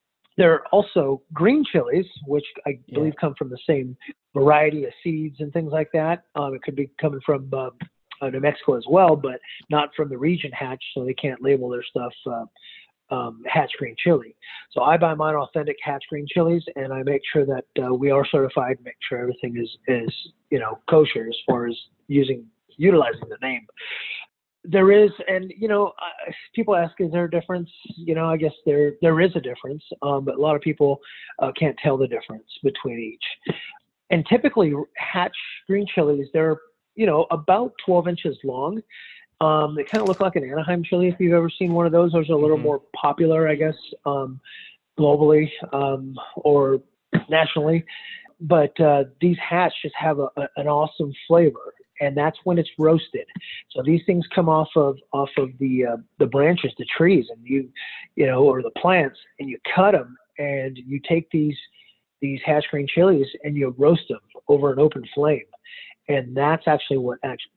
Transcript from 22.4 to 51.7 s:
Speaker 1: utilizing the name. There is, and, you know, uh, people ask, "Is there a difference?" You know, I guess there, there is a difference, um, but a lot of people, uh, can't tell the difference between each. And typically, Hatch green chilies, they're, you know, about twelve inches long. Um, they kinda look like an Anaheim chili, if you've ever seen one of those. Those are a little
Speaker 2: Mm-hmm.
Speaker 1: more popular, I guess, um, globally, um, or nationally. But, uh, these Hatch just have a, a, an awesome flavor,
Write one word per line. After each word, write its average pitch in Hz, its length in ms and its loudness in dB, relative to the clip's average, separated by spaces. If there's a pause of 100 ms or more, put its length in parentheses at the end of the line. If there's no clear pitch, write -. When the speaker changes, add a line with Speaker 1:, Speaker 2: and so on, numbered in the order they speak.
Speaker 1:
utilizing 156 520 2
the - 120 -14
name. 131 240 -8 (1000)
There 190 280 4
is, 208 200 8 (160)
and, 185 280 -4
you 214 140 -4
know, 202 180 2
uh, - 440 -12 (220)
people 208 220 0
ask, 170 240 -2
"Is 170 120 -4
there 175 140 -2
a 165 60 -8
difference?" 175 380 -4 (260)
You 165 200 -4
know, 165 100 -2
I 165 100 0
guess 156 180 -2 (120)
there, 147 360 2
there 165 200 4
is 180 140 2
a 160 40 -4
difference, 131 440 -10 (180)
um, 139 240 -2
but 135 100 -4
a 135 60 -4
lot 151 160 2
of 147 40 -6
people, 143 380 0 (400)
uh, 131 180 -2
can't 139 200 -2
tell 143 200 0
the 131 100 0
difference 113 440 -10 (120)
between 127 360 -4
each. - 540 -10 (560)
And 165 160 2
typically, 220 480 2 (240)
Hatch - 400 -4 (300)
green 202 260 0
chilies, 147 400 2
they're, 160 240 2 (380)
you 220 100 2
know, 165 260 2
about 185 420 0 (120)
twelve 175 240 2
inches 170 340 -4
long. 139 380 -6 (580)
Um, 156 360 2
they 143 100 -4
kinda 220 200 -2
look 185 140 0
like 190 160 0
an 147 80 0
Anaheim 160 400 -4
chili, 180 240 0
if 175 120 -2
you've 175 140 4
ever 170 160 4
seen 175 240 -4
one 170 120 2
of 160 80 2
those. 170 180 4
Those 160 180 0
are 165 40 2
a 151 40 4
little 151 200 4
Speaker 2:
Mm-hmm. 147 80 -4
Speaker 1:
more 143 160 0 (120)
popular, 160 540 2
I 151 80 0
guess, 156 200 -2 (300)
um, 135 360 -4 (580)
globally, 151 500 6 (240)
um, 135 420 -4 (220)
or 139 440 2 (480)
nationally. 160 560 2 (560)
But, 156 400 2
uh, 143 240 4 (160)
these 175 160 4
Hatch 175 440 -2
just - 140 -10
have 156 240 -2
a, 139 180 -4
a, 143 100 -4 (100)
an 147 100 -4
awesome 147 440 -2 (160)
flavor, 170 460 4 (280)